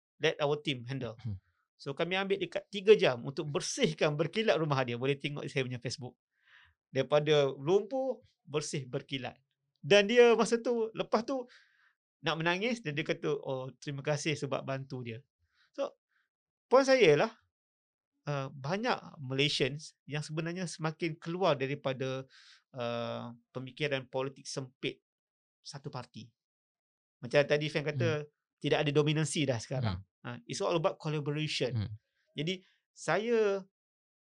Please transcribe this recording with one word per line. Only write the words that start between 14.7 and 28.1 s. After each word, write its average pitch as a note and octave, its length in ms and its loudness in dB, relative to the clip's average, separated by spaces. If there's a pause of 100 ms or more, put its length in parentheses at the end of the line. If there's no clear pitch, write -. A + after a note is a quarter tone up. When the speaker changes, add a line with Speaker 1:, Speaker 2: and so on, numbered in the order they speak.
Speaker 1:
dia." A2+ 160 -10 (540)
So, - 240 -6 (720)
poin C4 160 8
saya C4 160 6
ialah, F3 320 6 (920)
uh, C#3 240 -4
banyak F#3 420 -4 (260)
Malaysians C#3 840 -2
yang C#3+ 160 -8
sebenarnya E3 460 -6
semakin D#3+ 500 -6
keluar E3+ 400 0
daripada, C3 720 -4 (440)
uh, A#2 520 -6 (260)
pemikiran C3 540 -4
politik C3+ 400 -6
sempit - 560 -8 (600)
satu - 280 -16
parti. A#2+ 400 -14 (920)
Macam C#3 220 2
tadi D3+ 260 2
Fan D3+ 160 -2
kata, D3+ 380 -2